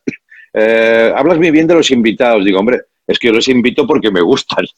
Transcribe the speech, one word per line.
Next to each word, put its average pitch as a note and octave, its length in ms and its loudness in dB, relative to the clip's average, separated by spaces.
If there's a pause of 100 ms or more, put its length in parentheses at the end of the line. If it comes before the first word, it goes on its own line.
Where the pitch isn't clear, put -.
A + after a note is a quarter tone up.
<clears throat> - 480 -16
eh, A2+ 640 2
"Hablas D#3 220 0
muy E3 120 0
bien D#3 160 2
de E3+ 80 2
los D3+ 160 2
invitados". A2+ 540 0
Digo, F#2+ 140 0
"Hombre, A#2 220 -2 (260)
es - 120 -4
que B2 100 -2
yo A2 40 2
los A#2 160 0
invito B2 380 0
porque A2 240 0
me F2+ 100 0
gustan". F#2 460 -2 (120)